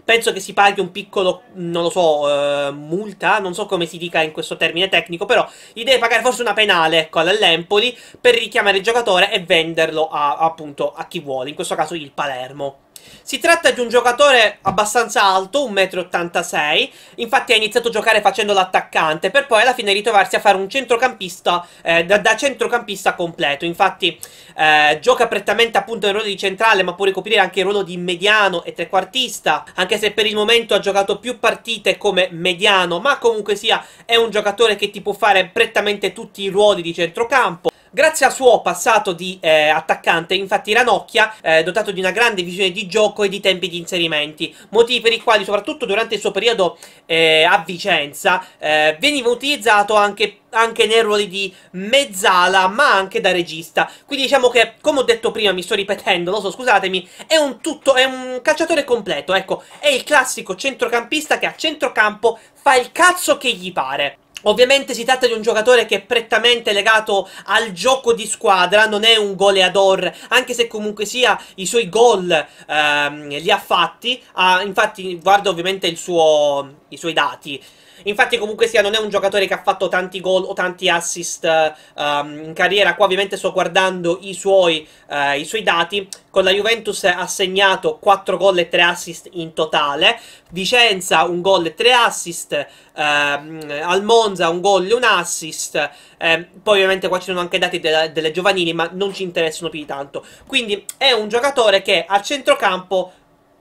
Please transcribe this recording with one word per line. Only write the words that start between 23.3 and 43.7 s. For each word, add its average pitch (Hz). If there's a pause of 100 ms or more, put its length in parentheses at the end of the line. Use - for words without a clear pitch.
Infatti, 170 (360)
eh, 151
gioca 240
prettamente 220
appunto 214
nel 196
ruolo 220
di 196
centrale, 202
ma 196
può 196
ricoprire 196
anche 190
il 180
ruolo 202
di 175
mediano 180
e 160
trequartista, 185 (120)
anche 185
se 208
per 214
il 214
momento 220
ha 196
giocato 196
più 240
partite 208
come 185
mediano, 180
ma 262
comunque 214
sia 208 (220)
è 233
un 233
giocatore 208
che 202
ti 202
può 202
fare 196
prettamente 208
tutti 226
i 196
ruoli 196
di 165
centrocampo. 180 (240)
Grazie 294
al 247
suo 247
passato 202
di, 185
eh, 156
attaccante, 170
infatti 196
Ranocchia, 214
eh, 165
dotato 208
di 175
una 185
grande 214
visione 180
di 196
gioco 208
e 196
di 196
tempi 185
di 170